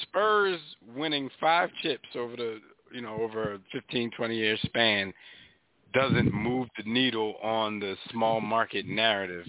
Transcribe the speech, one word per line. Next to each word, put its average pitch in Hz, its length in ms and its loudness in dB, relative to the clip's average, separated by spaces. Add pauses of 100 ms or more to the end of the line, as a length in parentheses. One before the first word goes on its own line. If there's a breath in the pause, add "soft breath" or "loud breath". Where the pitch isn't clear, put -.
Spurs 202 560 2 (360)
winning 143 340 -2 (100)
five 170 300 4 (120)
chips 143 340 -4
over 120 220 -6
the, 113 220 -6 (340)
you 123 80 -10
know, 110 200 -8
over 110 340 -2
a 98 40 -10 (120)
fifteen, 123 400 -2
twenty 117 260 -2
year 110 260 2
span 104 500 2 (800 loud breath)
doesn't 123 400 4
move 117 440 0
the 107 120 -10
needle 113 540 2
on 107 360 0
the 101 160 -4 (160)
small 113 300 2
market 107 460 0
narrative, 98 600 0